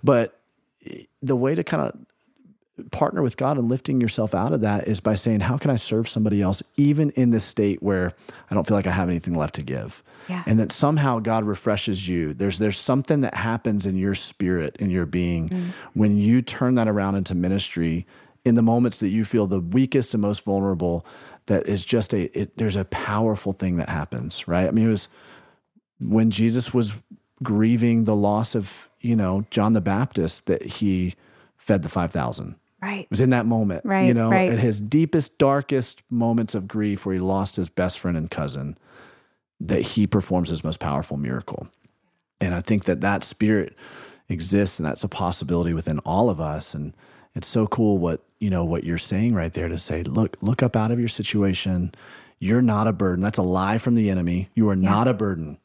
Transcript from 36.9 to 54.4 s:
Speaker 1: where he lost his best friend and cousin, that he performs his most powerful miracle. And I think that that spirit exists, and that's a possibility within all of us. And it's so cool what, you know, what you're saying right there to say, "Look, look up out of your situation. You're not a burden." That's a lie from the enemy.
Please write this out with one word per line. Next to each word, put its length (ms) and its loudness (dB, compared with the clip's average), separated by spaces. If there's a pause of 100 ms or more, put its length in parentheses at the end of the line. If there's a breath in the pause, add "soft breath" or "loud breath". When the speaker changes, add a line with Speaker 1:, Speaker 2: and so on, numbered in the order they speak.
Speaker 1:
where 100 -2
he 60 0
lost 360 -2
his 120 -2
best 300 -2
friend 180 -2
and 140 -4
cousin, 480 -8 (840 soft breath)
that 220 0
he 240 0
performs 420 0
his 160 -4
most 160 -4
powerful 380 -4
miracle. 500 -8 (720)
And 140 0
I 80 -4
think 220 0
that 180 0
that 200 0
spirit 540 0 (540 loud breath)
exists, 480 0
and 80 -4
that's 180 -4
a 40 -4
possibility 640 -2
within 260 -2
all 300 0
of 100 -4
us. 340 -6
And 200 -8 (400 soft breath)
it's 120 -8
so 200 0
cool 320 2
what, 240 -2 (160)
you 100 -2
know, 160 2
what 200 -2
you're 120 -2
saying 380 0
right 180 0
there 160 -4
to 80 -4
say, 260 -6
"Look, 380 -2
look 220 0
up 120 0
out 160 2
of 80 0
your 120 0
situation. 840 0 (460 loud breath)
You're 240 2
not 240 4
a 80 2
burden." 280 2
That's 160 0
a 40 2
lie 340 0
from 180 2
the 140 4
enemy. 460 0